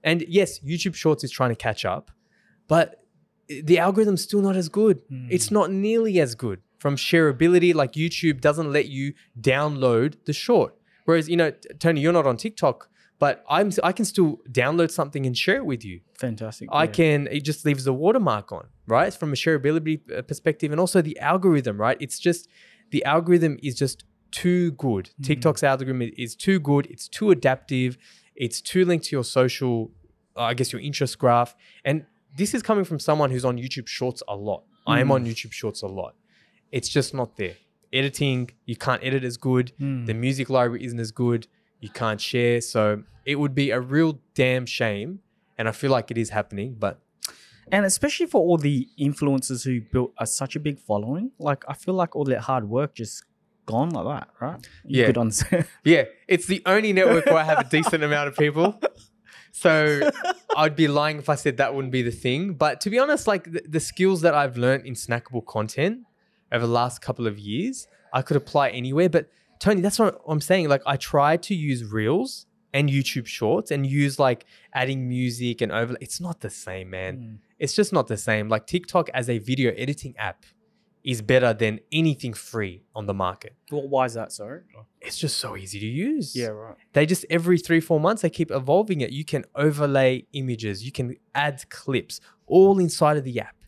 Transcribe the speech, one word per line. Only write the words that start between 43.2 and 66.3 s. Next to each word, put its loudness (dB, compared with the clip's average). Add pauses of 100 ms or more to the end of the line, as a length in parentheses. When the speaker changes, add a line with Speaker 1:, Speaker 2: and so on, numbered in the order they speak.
Speaker 1:
it -2
would -2
be 0
a 0
real 0 (140)
damn 2
shame. -4 (380)
And 0
I -2
feel -2
like 0
it -4
is -4
happening, -6
but -4 (720)
Speaker 2:
And 4
especially 0
for 4
all 4
the 0 (100)
influencers 0
who -2
built -2
a, -2
such -6
a -4
big -6
following, -4
like, -2
I -6
feel -6
like -2
all -2
that 0
hard -2
work -2
just -12 (420)
gone -2
like -6
that, -8 (120)
right? -10 (180)
You 0
Speaker 1:
Yeah. 8
Speaker 2:
could 4
understand. 0
<laughs> -20
Speaker 1:
Yeah. 6 (240)
It's 2
the -2
only 4
network 6
where 6
I 2
have 4
a -18
decent 2
amount 0
of -8
people. 2 (720)
So 4 (220)
Speaker 2:
<laughs> -4
Speaker 1:
I'd 2
be 4
lying 0
if -8
I 4
said -2
that 2
wouldn't -4
be 0
the -2
thing. -4
But 0
to -4
be 0
honest, 0
like, 0
the, -8
the -2
skills 0
that 4
I've 0
learned 0
in -10
snackable -6
content -2 (520)